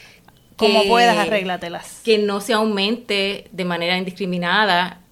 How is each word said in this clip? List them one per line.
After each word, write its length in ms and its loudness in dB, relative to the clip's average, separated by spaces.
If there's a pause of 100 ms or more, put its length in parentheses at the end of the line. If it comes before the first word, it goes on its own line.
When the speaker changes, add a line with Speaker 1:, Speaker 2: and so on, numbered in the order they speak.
(560)
Speaker 1:
Como 260 4
Speaker 2:
Que 60 0
Speaker 1:
puedas, 280 4
arréglatelas. 880 -4
Speaker 2:
que 140 4
no 220 0
se 120 -4
aumente 1000 -2
de 120 -6
manera 320 -2
indiscriminada 1040 -2 (120)